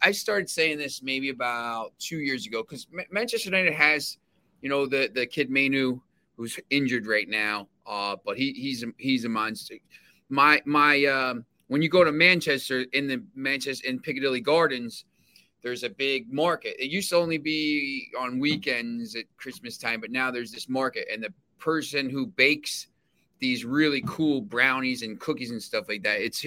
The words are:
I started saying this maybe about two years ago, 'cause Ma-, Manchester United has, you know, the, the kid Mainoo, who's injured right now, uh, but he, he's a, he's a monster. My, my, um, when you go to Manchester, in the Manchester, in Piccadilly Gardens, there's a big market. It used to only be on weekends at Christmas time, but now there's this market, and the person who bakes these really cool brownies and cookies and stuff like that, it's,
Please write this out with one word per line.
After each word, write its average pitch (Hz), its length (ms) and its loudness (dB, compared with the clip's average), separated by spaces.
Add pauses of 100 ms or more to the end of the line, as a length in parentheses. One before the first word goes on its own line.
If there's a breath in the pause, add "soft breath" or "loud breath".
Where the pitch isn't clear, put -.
I 180 80 6
started 202 380 -2
saying 160 300 0
this 139 240 -8
maybe 135 260 -2
about 120 680 -4
two 165 200 -8
years 135 280 -2
ago, 113 180 -6
'cause 127 260 -14
Ma-, 180 200 -10
Manchester 220 380 -4
United 185 260 2
has, 151 440 2 (420)
you - 100 -8
know, 139 160 2
the, 135 280 2
the 123 120 0
kid 127 240 -2
Mainoo, 135 500 2 (360)
who's 117 220 -8 (120)
injured 127 360 2
right 107 220 0
now, 107 400 -2 (180)
uh, 101 380 -4
but 104 140 -4
he, 135 140 0
he's 127 320 -6
a, - 20 -6 (100)
he's 127 300 0
a - 20 -2
monster. 110 460 -4 (560 soft breath)
My, 143 340 6
my, 147 400 4
um, 131 400 0 (220)
when 143 160 2
you 160 80 2
go 180 140 8
to 156 80 2
Manchester, 147 840 4
in 139 120 0
the 127 160 -4 (120)
Manchester, 135 520 -4
in 131 140 -4
Piccadilly 135 400 -2
Gardens, 135 640 2 (580 soft breath)
there's 120 220 -6
a 117 60 -2
big 131 420 -2
market. 151 500 0
It 135 80 -4
used 185 200 -2
to 180 60 4
only 165 200 2
be 147 720 0 (100)
on 127 200 -2
weekends 120 760 -2
at 113 100 -8 (120)
Christmas 120 400 -14
time, 117 240 -4
but 110 100 -12
now 131 200 0
there's 120 200 -6
this 113 200 -12
market, 127 420 -2
and 110 100 -6
the 104 120 -8 (240)
person 147 500 -2
who 131 180 -2
bakes 139 600 2 (520)
these 123 260 0
really 143 420 2
cool 147 340 2
brownies 127 640 0
and 110 160 -10
cookies 135 320 -4
and 117 100 -6
stuff 107 280 -4
like 107 160 -4
that, 104 160 2
it's, - 260 -4